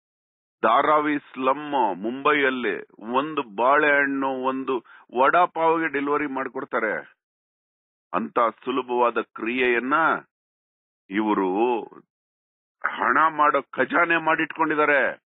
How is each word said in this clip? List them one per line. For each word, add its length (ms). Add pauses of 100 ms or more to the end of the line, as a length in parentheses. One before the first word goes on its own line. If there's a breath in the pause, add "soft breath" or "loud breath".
(600)
ಧಾರಾವಿ 580
ಸ್ಲಮ್ 520 (320)
ಮುಂಬೈಯಲ್ಲಿ 800 (160)
ಒಂದು 560
ಬಾಳೆಹಣ್ಣು, 720
ಒಂದು 560 (360 loud breath)
ವಡಾ 260
ಪಾವ್ಗೆ 420
ಡೆಲಿವರಿ 400
ಮಾಡ್ಕೊಡ್ತಾರೆ. 840 (1000)
ಅಂತ 260
ಸುಲಭವಾದ 840
ಕ್ರಿಯೆಯನ್ನ 720 (1160)
ಇವರು 720 (1040)
ಹಣ 320 (120)
ಮಾಡೋ 320
ಖಜಾನೆ 560
ಮಾಡಿಟ್ಕೊಂಡಿದ್ದಾರೆ. 1000 (120)